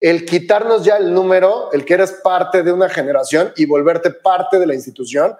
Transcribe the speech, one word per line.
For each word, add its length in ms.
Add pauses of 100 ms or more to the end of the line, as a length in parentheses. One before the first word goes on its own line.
el 240
quitarnos 600
ya 120
el 180
número, 580
el 120
que 100
eres 180
parte 520
de 80
una 160
generación 680
y 100
volverte 440
parte 480
de 80
la 80
institución. 640